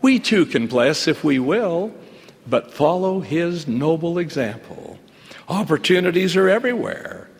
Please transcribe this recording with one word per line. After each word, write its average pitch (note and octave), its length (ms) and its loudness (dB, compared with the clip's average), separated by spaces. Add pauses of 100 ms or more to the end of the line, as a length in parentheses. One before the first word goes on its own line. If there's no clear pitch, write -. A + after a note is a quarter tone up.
We C4 180 4
too F#3+ 280 2
can A#2 220 -2
bless B2+ 380 2
if D#3 160 0
we C#3+ 160 2
will, F3+ 540 -2 (560)
but A#2+ 240 -2
follow F3+ 480 0
his E3+ 480 -2
noble D#3+ 500 0
example. B2+ 800 -6 (520)
Opportunities F3+ 840 2
are F#3+ 140 4
everywhere. A#3 800 -2 (120)